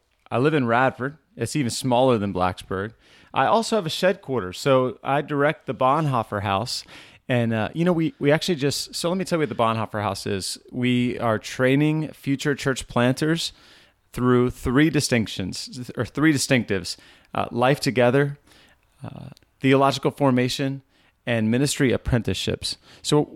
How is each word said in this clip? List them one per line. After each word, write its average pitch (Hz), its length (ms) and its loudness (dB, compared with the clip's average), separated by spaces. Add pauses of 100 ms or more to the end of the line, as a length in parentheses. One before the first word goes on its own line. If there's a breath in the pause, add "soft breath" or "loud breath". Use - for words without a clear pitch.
(300)
I 107 80 -2
live 147 140 2
in 139 140 0
Radford. 123 500 0 (200)
It's 117 200 -4
even 127 140 0
smaller 127 480 2
than 101 160 -2
Blacksburg. 95 580 -4 (400 soft breath)
I 131 140 0
also 220 300 2
have 190 100 -2
a 151 40 -4
shed 190 300 0
quarters, 98 380 -6
so 131 440 2
I 139 200 0
direct 147 440 -2
the 131 80 -4
Bonhoeffer 131 680 0
House. 101 420 -2 (460 loud breath)
And, 117 240 0
uh, 107 200 -2
you 165 100 0
know, 180 80 4
we, 160 260 -2
we 143 140 2
actually 160 240 0
just, 135 380 -4
so - 140 -4
let 180 80 -2
me 190 80 -4
tell 175 140 -2
you 156 40 -2
what 151 60 0
the - 60 -8
Bonhoeffer 113 480 0
House 98 240 -4
is. 101 320 -4 (140)
We 123 480 0
are 110 180 0
training 147 720 0
future 139 480 -4
church - 320 -4
planters 131 640 0 (600 soft breath)
through 123 380 2
three 135 400 2
distinctions, 123 1040 -4
or 120 80 -4
three 151 300 2
distinctives, 107 600 -2 (360 loud breath)
uh, 98 200 -2
life 127 260 2
together, 135 600 2 (680 soft breath)
uh, - 240 -14 (320)
theological 135 500 4
formation, 135 720 0 (440 soft breath)
and 113 260 0
ministry 131 400 2
apprenticeships. - 840 -2 (260 loud breath)
So 147 340 2